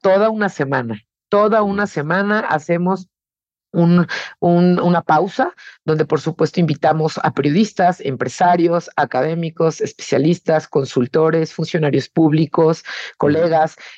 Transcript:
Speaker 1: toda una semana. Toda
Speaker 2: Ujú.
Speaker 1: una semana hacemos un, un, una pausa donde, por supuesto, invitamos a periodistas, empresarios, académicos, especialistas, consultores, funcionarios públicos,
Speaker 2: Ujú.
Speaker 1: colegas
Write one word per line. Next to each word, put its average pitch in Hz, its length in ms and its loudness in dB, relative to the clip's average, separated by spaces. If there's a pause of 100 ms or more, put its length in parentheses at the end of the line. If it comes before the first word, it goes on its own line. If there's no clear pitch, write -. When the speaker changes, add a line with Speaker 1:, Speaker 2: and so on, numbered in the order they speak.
Speaker 1:
toda 202 280 4
una 208 200 -2
semana. 127 520 -4 (280)
Toda 214 340 2
Speaker 2:
Ujú. 202 80 -2
Speaker 1:
una 202 160 -2
semana 196 520 -2
hacemos 175 680 -2 (680)
un, 170 300 4 (340)
un, 175 400 2
una 175 220 0
pausa 190 540 0 (280)
donde, 156 220 0
por 151 160 -2
supuesto, 160 380 -2
invitamos 156 640 0
a - 100 0
periodistas, 180 680 0
empresarios, 170 920 0
académicos, 160 840 -2
especialistas, 156 880 -2
consultores, 160 840 0
funcionarios 151 540 -2
públicos, 160 720 2
Speaker 2:
Ujú. - 360 -14
Speaker 1:
colegas 160 580 0 (220)